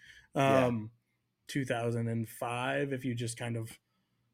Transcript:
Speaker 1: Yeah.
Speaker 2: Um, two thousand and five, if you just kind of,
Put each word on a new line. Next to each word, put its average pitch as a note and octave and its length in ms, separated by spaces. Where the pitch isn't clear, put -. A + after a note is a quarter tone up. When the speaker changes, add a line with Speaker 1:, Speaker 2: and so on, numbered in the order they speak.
Speaker 1:
Yeah. C3+ 300
Speaker 2:
Um, A#2 240
two C3+ 180
thousand A#2 420
and A2+ 200
five, C3+ 680
if C3 120
you B2+ 80
just A#2 240
kind A#2 180
of, A2+ 220